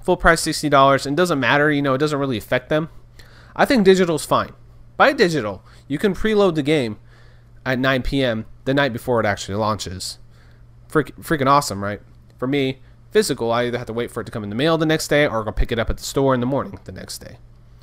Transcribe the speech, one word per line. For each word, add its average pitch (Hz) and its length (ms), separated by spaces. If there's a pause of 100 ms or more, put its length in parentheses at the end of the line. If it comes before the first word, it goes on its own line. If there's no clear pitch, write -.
full 180 140
price, 170 240
sixty 151 300
dollars, 139 360
and 143 120
doesn't 175 200
matter, 139 320
you 143 120
know, 139 120
it 131 40
doesn't 151 200
really 135 200
affect - 320
them, 156 180 (680)
I 180 120
think 240 180
digital's 180 420
fine. 110 280 (420)
Buy 226 160
digital. 160 500 (280)
You 139 80
can 190 180
preload 202 400
the 151 80
game 131 340 (680)
at 127 120
nine 131 260
P 139 200
M 110 220 (180)
the 131 100
night 143 200
before 120 260
it 107 60
actually 98 300
launches. 101 640 (680)
Freak-, - 300
freaking 135 300
awesome, 139 360
right? 101 180 (360)
For 127 100
me, 135 320 (320)
physical, 120 400
I 120 140
either 120 140
have 120 80
to 110 60
wait 117 180
for 117 100
it 98 60
to - 40
come 107 140
in 101 40
the 104 60
mail 160 220
the 160 80
next 156 240
day 147 180
or 113 160
go 104 80
pick - 220
it 113 60
up 110 100
at 107 80
the - 80
store 135 280
in 127 60
the 120 60
morning 127 400
the - 80
next - 240
day. - 180 (480)